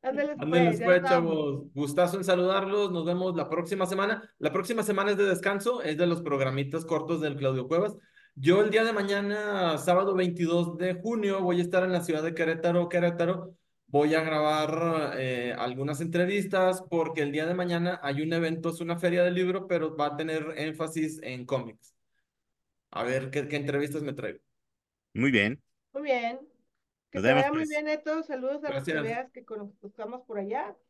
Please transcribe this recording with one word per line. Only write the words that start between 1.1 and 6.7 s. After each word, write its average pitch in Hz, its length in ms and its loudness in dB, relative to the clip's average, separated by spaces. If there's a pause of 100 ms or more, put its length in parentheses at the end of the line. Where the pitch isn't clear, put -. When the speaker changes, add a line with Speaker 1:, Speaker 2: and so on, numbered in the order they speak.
Speaker 2:
chavos. 139 340 -4
Gustazo 147 440 2
en 190 60 -4
saludarlos. 190 680 2
Nos 165 140 -2
vemos 180 300 0
la - 140 -2
próxima 175 360 -2
semana. 196 440 -2 (100)
La 147 120 0
próxima 202 320 -2
semana 202 280 2
es 196 60 2
de 202 80 4
descanso, 202 560 0
es 151 160 -2
de 175 100 4
los 170 140 0
programitas 139 640 -2